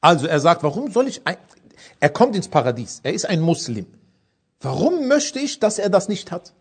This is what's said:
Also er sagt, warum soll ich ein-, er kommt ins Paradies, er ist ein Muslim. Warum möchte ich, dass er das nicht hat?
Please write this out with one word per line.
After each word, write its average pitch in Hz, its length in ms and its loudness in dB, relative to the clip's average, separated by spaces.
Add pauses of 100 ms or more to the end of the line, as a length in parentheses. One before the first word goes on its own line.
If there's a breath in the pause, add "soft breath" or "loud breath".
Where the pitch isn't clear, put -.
Also 156 240 6
er 165 120 0
sagt, 165 240 4
warum 185 300 -4
soll 254 160 2
ich - 180 -10
ein-, 180 120 -4 (600 soft breath)
er - 120 2
kommt 226 260 2
ins - 120 -4
Paradies, 123 540 -2
er - 120 -4
ist - 100 -6
ein 165 160 -2
Muslim. 127 460 -2 (760)
Warum 254 480 0
möchte 285 300 0
ich, 277 200 -6
dass 214 200 0
er 202 100 -2
das 185 200 2
nicht 202 220 -6
hat? - 300 -12